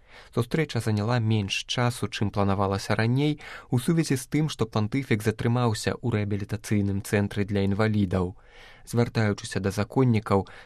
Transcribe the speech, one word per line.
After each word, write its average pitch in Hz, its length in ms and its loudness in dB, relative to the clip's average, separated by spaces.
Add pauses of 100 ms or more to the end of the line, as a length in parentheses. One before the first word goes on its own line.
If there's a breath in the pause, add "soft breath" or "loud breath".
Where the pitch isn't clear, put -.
(340 loud breath)
Сустрэча 147 460 -2
заняла 110 400 0
менш 110 480 0
часу, 123 400 -2
чым - 240 -2
планавалася 98 640 0
раней, 135 440 0 (280 loud breath)
у 123 100 2
сувязі 160 380 2
з - 80 -4
тым, 151 240 0
што - 160 -4
пантыфік 110 560 0
затрымаўся 113 800 0
ў 117 160 0
рэабілітацыйным 101 880 0
цэнтры 101 400 0
для 101 240 0
інвалідаў. 98 680 0 (540 loud breath)
Звяртаючыся 110 720 0
да 98 100 -2
законнікаў, 104 760 2 (200 loud breath)